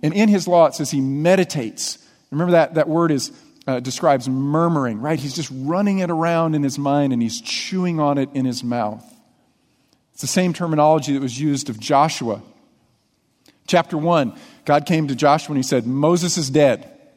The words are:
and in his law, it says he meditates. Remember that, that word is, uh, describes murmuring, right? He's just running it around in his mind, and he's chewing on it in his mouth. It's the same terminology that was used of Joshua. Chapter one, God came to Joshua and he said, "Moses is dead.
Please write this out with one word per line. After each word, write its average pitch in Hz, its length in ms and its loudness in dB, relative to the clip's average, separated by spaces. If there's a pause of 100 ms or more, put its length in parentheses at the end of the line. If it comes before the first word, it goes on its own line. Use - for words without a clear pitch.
and 156 120 0
in 208 160 4
his 190 180 2
law, 175 180 6
it 135 100 0
says 147 160 -6
he 143 100 -2
meditates. 151 960 0 (320)
Remember 175 240 0
that, 165 220 4
that 151 120 2
word 165 240 2
is, 135 180 -2 (380)
uh, 127 140 -2
describes 131 480 0
murmuring, 139 720 0
right? 151 180 -2
He's 131 140 -8
just 156 200 -8
running 185 460 -2
it 180 100 -2
around 165 460 0
in 147 80 0
his 139 160 -4
mind, 143 320 0
and 120 100 0
he's 113 200 -4
chewing 180 580 -4
on 143 180 2
it 135 160 -2
in 131 120 -2
his 123 180 -6
mouth. 113 400 -4 (1080)
It's - 80 -16
the 139 60 -8
same 185 260 0
terminology 156 580 2
that 139 100 -2
was 123 160 -6
used 143 320 -2
of 107 120 -10
Joshua. 135 600 0 (1300)
Chapter 170 300 0
one, 151 360 0 (300)
God 147 220 2
came 160 240 0
to 135 60 -2
Joshua 151 380 2
and 143 40 0
he 131 100 -2
said, 123 180 0
"Moses 160 520 0
is 143 120 -4
dead. 135 380 2 (300)